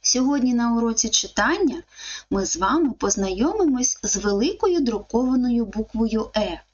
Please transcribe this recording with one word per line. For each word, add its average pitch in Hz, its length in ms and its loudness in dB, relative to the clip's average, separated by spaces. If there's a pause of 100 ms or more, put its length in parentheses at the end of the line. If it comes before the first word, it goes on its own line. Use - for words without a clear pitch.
Сьогодні 254 520 0
на 233 220 0
уроці 226 320 0
читання 233 720 0 (480)
ми 190 160 0
з - 100 -4
вами 254 360 2
познайомимось 247 1080 0
з 214 140 -2
великою 240 640 0
друкованою 240 880 0
буквою 220 720 -2
Е. 180 260 -4 (120)